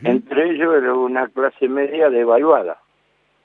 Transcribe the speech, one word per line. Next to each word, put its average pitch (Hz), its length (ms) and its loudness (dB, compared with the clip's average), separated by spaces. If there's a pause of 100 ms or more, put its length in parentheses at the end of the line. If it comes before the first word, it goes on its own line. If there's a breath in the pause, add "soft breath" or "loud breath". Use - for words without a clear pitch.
Entre 139 460 -2
ellos 160 220 -2 (220)
una 127 320 -2
clase 135 400 -4
media 143 420 0
devaluada. 120 720 2 (640)